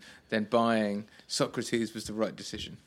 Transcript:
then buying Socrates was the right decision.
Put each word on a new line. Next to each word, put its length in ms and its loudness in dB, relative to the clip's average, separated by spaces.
then 160 0
buying 640 4
Socrates 640 0
was 100 -8
the 80 -8
right 240 -2
decision. 400 -10